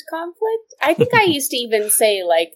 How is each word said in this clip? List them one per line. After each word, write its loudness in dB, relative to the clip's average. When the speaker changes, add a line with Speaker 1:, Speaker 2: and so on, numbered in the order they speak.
Speaker 1:
conflict. -6
I 2
think 0
I 4
Speaker 2:
<laughs> 0
Speaker 1:
used -6
to -4
even -2
say, 2
like, 0